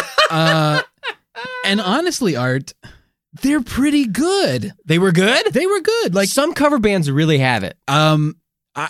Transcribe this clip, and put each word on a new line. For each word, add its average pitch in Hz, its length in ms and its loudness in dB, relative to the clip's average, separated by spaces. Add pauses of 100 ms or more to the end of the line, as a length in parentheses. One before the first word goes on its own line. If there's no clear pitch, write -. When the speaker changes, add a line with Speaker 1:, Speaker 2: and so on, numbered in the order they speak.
(320)
Speaker 1:
Uh, 160 500 2 (840)
and 196 160 0
honestly, 220 560 -2
Art, 127 380 -4 (680)
they're 285 180 0
pretty 285 460 0
good. 214 680 -2 (100)
Speaker 2:
They 160 140 0
were 190 140 2
good? 214 420 2
Speaker 1:
They 311 140 0
were 403 120 0
good. 415 360 -2
Like 294 120 2
Speaker 2:
Some 302 280 -2
cover 294 240 2
bands 196 320 0
really 151 260 2
have 127 260 2
it. - 140 -8 (100)
Speaker 1:
Um, 151 500 2 (360)
I, 151 160 -8